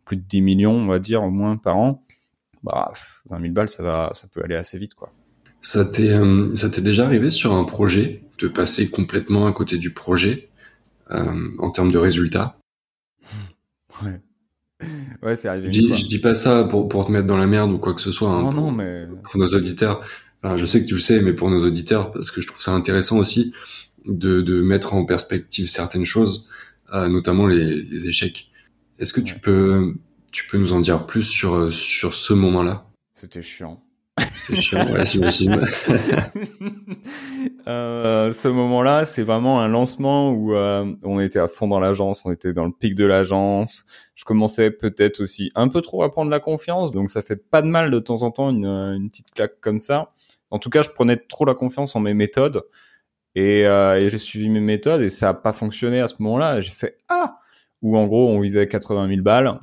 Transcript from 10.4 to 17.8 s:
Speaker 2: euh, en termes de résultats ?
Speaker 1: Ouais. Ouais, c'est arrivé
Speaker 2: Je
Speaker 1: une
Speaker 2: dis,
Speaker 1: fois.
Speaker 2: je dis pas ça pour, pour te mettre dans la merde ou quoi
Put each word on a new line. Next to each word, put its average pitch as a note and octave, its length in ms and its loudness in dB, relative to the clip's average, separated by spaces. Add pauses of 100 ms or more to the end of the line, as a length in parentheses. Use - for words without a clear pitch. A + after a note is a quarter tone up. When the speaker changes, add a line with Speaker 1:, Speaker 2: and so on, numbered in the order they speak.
Speaker 2:
euh, E2+ 480 -4
en - 140 -4
termes F2+ 180 2
de F2 80 4
résultats ? F2 640 0 (1400)
Speaker 1:
Ouais. F#2+ 160 -8 (1000)
Ouais, A#2 120 -2
c'est A2+ 140 -6
arrivé F#2+ 240 -6
Speaker 2:
Je G#2+ 80 4
Speaker 1:
une A#2 60 6
Speaker 2:
dis, - 20 4
Speaker 1:
fois. A2 80 0
Speaker 2:
je G2 100 -4
dis G#2 140 -4
pas A#2 140 4
ça A#2+ 300 4
pour, G2+ 240 0
pour G2 180 -2
te - 40 -2
mettre G2+ 160 2
dans G2 120 2
la F#2+ 100 4
merde G#2 240 4
ou F2+ 60 -2
quoi F2+ 160 -2